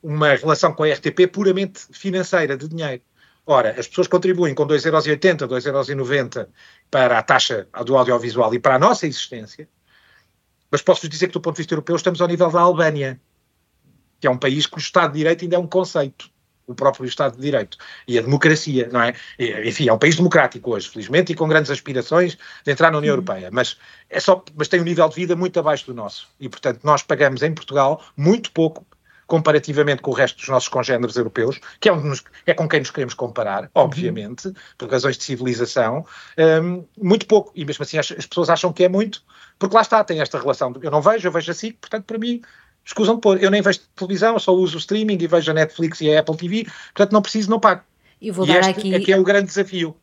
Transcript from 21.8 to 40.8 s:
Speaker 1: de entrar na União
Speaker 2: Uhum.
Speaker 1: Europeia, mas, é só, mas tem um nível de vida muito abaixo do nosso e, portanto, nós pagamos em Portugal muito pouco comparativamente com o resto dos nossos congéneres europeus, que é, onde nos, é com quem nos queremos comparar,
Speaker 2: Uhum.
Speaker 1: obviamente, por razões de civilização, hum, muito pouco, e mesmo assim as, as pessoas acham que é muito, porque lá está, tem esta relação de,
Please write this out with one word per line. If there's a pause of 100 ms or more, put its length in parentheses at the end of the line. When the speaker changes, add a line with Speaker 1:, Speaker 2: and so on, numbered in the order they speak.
Speaker 1:
de
entrar
na
União
Speaker 2:
Uhum.
Speaker 1:
Europeia,
mas, (320)
é
só, (100)
mas
tem
um
nível
de
vida
muito
abaixo
do
nosso (100)
e,
portanto,
nós
pagamos
em
Portugal (120)
muito
pouco (380)
comparativamente
com
o
resto
dos
nossos
congéneres
europeus, (220)
que
é,
onde
nos, (220)
é
com
quem
nos
queremos
comparar,
Speaker 2:
Uhum.
Speaker 1:
obviamente, (240)
por
razões
de
civilização, (580)
hum, (160)
muito
pouco,
e
mesmo
assim
as,
as
pessoas
acham
que
é
muito, (360)
porque
lá
está,
tem
esta
relação
de,